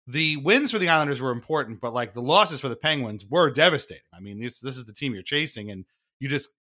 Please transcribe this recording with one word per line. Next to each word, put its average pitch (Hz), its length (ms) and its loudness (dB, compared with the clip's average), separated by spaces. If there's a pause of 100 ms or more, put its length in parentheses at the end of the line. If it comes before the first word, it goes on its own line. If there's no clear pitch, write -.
The 151 320 0
wins 226 320 4
for 226 80 0
the 180 120 2
Islanders 147 300 4
were 131 100 -2
important, 117 500 -4
but, 117 140 -6
like, 120 200 -2
the 120 80 -8
losses 160 380 4
for 139 80 -4
the 113 80 -6
Penguins 120 500 -2
were 151 240 4
devastating. 139 520 2 (120)
I 87 60 -20
mean, 101 200 -12
this, 120 200 -10
this 127 160 -8
is 123 80 -12
the 110 80 -20
team 131 220 -4
you're 95 80 -10
chasing, 143 480 -4
and 95 140 -12 (360)
you 139 80 -6
just 139 200 -2 (220)